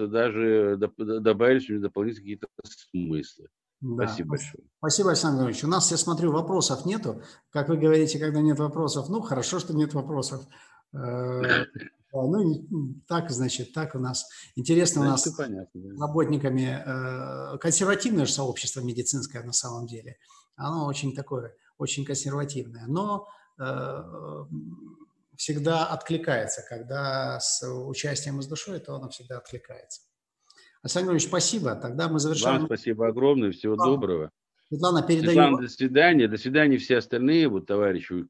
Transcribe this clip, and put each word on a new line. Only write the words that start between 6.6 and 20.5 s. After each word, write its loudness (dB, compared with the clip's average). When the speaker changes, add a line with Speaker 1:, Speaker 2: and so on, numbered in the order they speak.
Speaker 2:
нету. -4
Как -2
вы 2
говорите, 4
когда 0
нет 4
вопросов, -2
ну, -2
хорошо, -2
что -4
нет 2
вопросов. -4
Э, -12
Speaker 1:
<laughs> -4
Speaker 2:
да, 2
ну, 2
и, -2
м, -4
так, -2
значит, -2
так -4
у -4
нас. -4
Интересно 2
у 4
Speaker 1:
Значит, 2
Speaker 2:
нас -2
Speaker 1:
всё -6
понятно, -10
да. -14
Speaker 2:
с -10
работниками, 0
э, -12
консервативное 2
же -2
сообщество -4
медицинское -4
на -8
самом -4
деле. -16